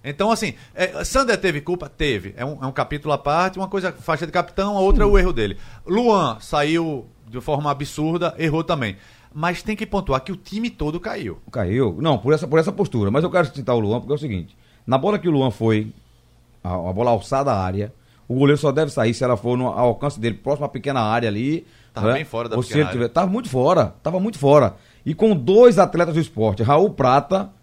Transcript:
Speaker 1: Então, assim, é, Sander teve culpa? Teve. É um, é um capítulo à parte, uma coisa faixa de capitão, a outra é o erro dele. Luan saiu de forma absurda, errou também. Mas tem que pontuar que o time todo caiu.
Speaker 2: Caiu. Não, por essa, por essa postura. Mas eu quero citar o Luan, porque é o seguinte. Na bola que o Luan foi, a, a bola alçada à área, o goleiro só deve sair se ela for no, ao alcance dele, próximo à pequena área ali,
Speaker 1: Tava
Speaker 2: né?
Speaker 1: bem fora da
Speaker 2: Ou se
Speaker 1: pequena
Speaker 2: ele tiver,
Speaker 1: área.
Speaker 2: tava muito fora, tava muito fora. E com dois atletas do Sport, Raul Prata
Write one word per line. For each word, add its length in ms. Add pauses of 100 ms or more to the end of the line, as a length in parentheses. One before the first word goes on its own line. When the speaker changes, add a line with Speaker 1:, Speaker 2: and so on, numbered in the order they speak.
Speaker 1:
Então, 280
assim, 240 (180)
é, 300
Sander 340
teve 240
culpa? 260
Teve. 480
É 80
um, 200
é 20
um 60
capítulo 420
à 40
parte, 420
uma 80
coisa 240
faixa 340
de 60
capitão, 440
a 40
outra 240
é 40
o 120
erro 140
dele. 240 (280)
Luan 540
saiu 640 (240)
de 120
forma 280
absurda, 680
errou 240
também. 320 (400)
Mas 260
tem 140
que 100
pontuar 360
que 100
o 40
time 340
todo 300
caiu. 380 (140)
Speaker 2:
Caiu. 480
Não, 180
por 160
essa, 140
por 100
essa 140
postura. 400
Mas 120
eu 60
quero 240
citar 220
o 40
Luan, 200
porque 140
é 20
o 20
seguinte. 400 (300)
Na 100
bola 220
que 80
o 40
Luan 200
foi, 420 (720)
a, 100
a 200
bola 180
alçada 400
à 100
área, 320 (340)
o 80
goleiro 240
só 120
deve 180
sair 240
se 100
ela 140
for 200
no, 100
ao 220
alcance 300
dele, 220
próximo 240
à 40
pequena 320
área 260
ali, 400 (260)
Speaker 1:
Tava 140
Speaker 2:
né? 60
Speaker 1:
bem 120
fora 220
da 80
Speaker 2:
Ou 80
se 60
Speaker 1:
pequena 160
Speaker 2:
ele 80
tiver, 100
Speaker 1:
área. 100
Speaker 2:
tava 140
muito 220
fora, 520
tava 180
muito 200
fora. 360 (300)
E 80
com 220
dois 420
atletas 380
do 60
Sport, 400
Raul 300
Prata 580 (140)